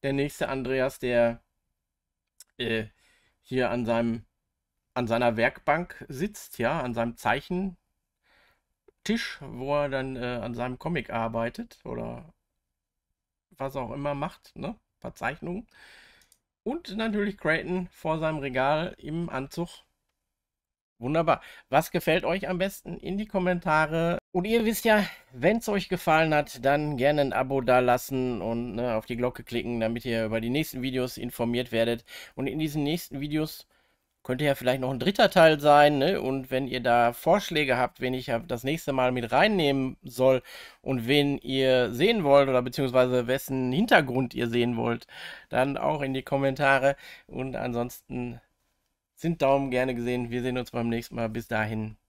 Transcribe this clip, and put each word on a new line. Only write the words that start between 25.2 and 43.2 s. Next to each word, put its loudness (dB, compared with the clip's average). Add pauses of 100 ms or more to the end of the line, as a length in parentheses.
wenn's 0
euch -2
gefallen 2
hat, -2
dann 2
gerne 2
ein 2
Abo 0
dalassen 2
und, -4
ne, -2
auf -2
die -8
Glocke -4
klicken, -4
damit -2
ihr 0
über -2
die -4
nächsten -2
Videos -4
informiert -4
werdet. 0 (300)
Und -6
in -6
diesen -2
nächsten -4
Videos -6 (560)
könnte -4
ja 2
vielleicht 0
noch -2
ein -4
dritter 4
Teil 8
sein, 8
ne? 2
Und -4
wenn -2
ihr -4
da 4
Vorschläge 2
habt, -2
wen -2
ich -8
ja 0
das -8
nächste -4
Mal 2
mit -4
reinnehmen 2
soll 2 (400)
und -4
wen 2
ihr 2
sehen 2
wollt 8
oder 4
beziehungsweise 2